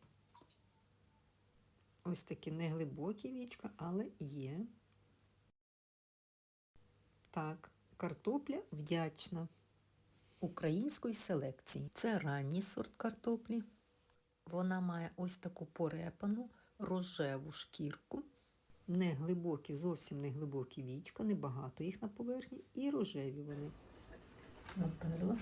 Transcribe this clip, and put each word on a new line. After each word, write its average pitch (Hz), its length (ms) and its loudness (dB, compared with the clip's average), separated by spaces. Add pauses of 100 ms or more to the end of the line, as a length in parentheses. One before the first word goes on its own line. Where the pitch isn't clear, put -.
(2000)
Ось 180 200 0
такі - 280 -4
неглибокі 160 800 0
вічка, 247 460 -6
але 185 300 0 (120)
є. 143 400 -4 (2750)
Так, 156 420 -4 (260)
картопля 269 640 0 (100)
Вдячна 165 760 0 (920)
української 220 760 2
селекції. 139 800 4
Це 220 260 6
ранній 143 420 2
сорт - 360 0
картоплі. 226 680 0 (840)
Вона 185 360 2
має 170 340 0
ось 180 220 0
таку 175 280 -6
порепану 170 840 0 (300)
рожеву 156 720 0
шкірку, - 720 -4 (640)
неглибокі, 170 840 2
зовсім 151 480 -2
неглибокі 139 640 -2
вічка, 135 400 -4
небагато 139 600 0
їх 185 180 -4
на 220 60 -2
поверхні, 240 560 -4 (100)
і 269 160 2
рожеві 147 520 0
вони. 147 300 -4 (1040)
Наперла 170 680 2